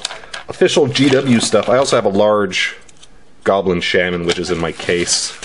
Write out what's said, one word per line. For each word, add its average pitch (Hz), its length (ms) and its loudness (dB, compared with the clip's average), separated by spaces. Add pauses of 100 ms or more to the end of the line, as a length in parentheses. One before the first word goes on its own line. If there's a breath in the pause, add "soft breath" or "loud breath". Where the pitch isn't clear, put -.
(480 loud breath)
official 165 400 2
G 135 200 2
W 131 300 4
stuff. 104 300 0
I 120 80 4
also 135 200 2
have 107 80 2
a 107 40 2
large 101 680 2 (680)
Goblin 92 360 2
Shaman, 90 440 0
which 85 140 -2
is 87 120 -4
in 85 80 -2
my 82 140 -4
case, - 600 -2 (120)